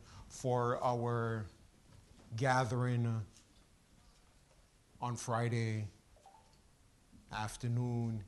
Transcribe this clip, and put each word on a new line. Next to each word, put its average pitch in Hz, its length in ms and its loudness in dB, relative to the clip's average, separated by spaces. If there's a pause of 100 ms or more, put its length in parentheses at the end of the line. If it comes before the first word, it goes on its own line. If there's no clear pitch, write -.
(280)
for 123 560 0
our 117 640 2 (880)
gathering 123 880 2 (1800)
on 120 140 -2
Friday 113 720 0 (1400)
afternoon 117 960 -2